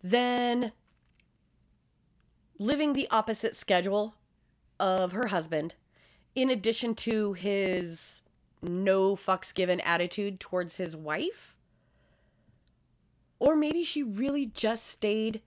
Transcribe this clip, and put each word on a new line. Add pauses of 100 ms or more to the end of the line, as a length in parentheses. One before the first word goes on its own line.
then (1900)
living
the
opposite
schedule (680)
of
her
husband, (600)
in
addition
to
his (400)
no
fucks
given
attitude
towards
his
wife, (1800)
or
maybe
she
really
just
stayed